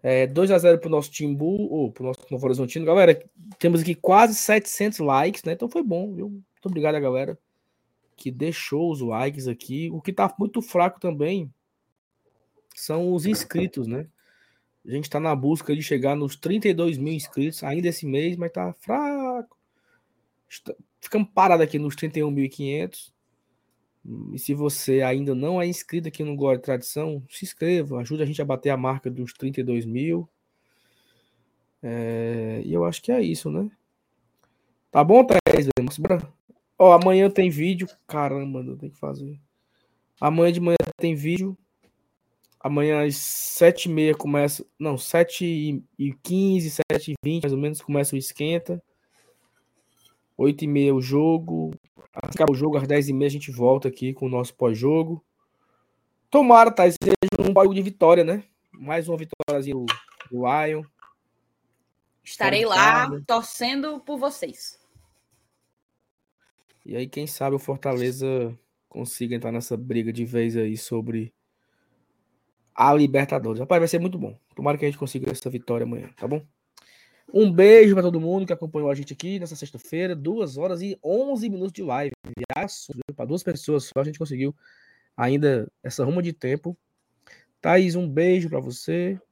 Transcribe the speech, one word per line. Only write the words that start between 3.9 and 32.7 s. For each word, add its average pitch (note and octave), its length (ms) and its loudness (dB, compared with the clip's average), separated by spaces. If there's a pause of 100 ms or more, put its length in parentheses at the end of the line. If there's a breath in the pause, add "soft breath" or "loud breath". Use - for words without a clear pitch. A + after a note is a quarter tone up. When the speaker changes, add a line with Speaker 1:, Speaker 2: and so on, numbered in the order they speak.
Speaker 1:
quase G#3 400 6
setecentos G#3 680 -2
likes, D3 440 0
né? D#3+ 80 -6
Então A#3 180 -6
foi E4 140 -4
bom, G3 300 -4
viu? G3 160 -10
Muito - 360 -20
obrigado D#3 300 -2
a D3+ 60 -2
galera C3 360 -2 (800)
que - 160 -10
deixou D3+ 580 -4
os D3 120 -6
likes B2+ 480 -4
aqui. C3+ 420 -8
O E3 100 -10
que F#3+ 120 -8
tá G3 260 0
muito G#3 220 -4
fraco F3+ 360 0
também D#3+ 560 -4 (1200)
são F3 400 -2
os E3 120 -2
inscritos, F3+ 600 -4
né? C3 220 -8 (760)
A - 60 -12
gente D3 180 -6
tá D3 100 -4
na D#3 160 0
busca D3 400 -2
de D#3 80 -8
chegar C#3 320 0
nos C#3+ 220 -6
trinta G#3 320 -2
e F#3+ 40 2
dois E3 240 -2
mil D3 160 -6
inscritos D3+ 480 -6
ainda E3 280 -4
esse D#3+ 160 -8
mês, D3+ 320 -2
mas E3+ 160 -6
tá F3+ 260 -6
fraco. C4 800 -6 (880)
Está-, - 260 -16 (280)
ficamos G#3 320 -2
parados F3+ 320 6
aqui D#3 120 -8
nos D3 160 -4
trinta D#3 260 -8
e D3+ 40 -2
um D3 80 -2
mil C#3 140 -2
e C3+ 40 -8
quinhentos. C#3+ 640 -10 (1160)
E - 80 -12
se C#3+ 140 -6
você C#3+ 480 0
ainda C3+ 340 -2
não E3 260 -2
é F3 60 -2
inscrito F3 400 -8
aqui D#3 160 -10
no D3 140 -6
Glória C#3 200 2
e C3 40 -10
Tradição, C#3+ 680 -6
se - 140 -14
inscreva, D#3+ 560 -2
ajude C#3 240 -4
a - 20 0
gente D3 160 -6
a D3 40 -4
bater C#3 240 -2
a C#3 80 0
marca C3 340 -4
dos B2 220 -10
trinta C3+ 260 -8
e C3 40 -4
dois A#2+ 220 -2
mil. D#3 440 -4 (1500)
É... A2+ 800 -6
e - 100 -6